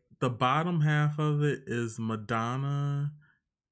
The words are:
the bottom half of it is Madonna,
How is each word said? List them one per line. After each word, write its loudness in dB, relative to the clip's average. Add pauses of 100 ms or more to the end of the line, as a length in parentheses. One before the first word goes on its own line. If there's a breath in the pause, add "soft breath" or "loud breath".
(200)
the 2
bottom 2
half 2
of 2
it 0
is -4
Madonna, -2 (580 soft breath)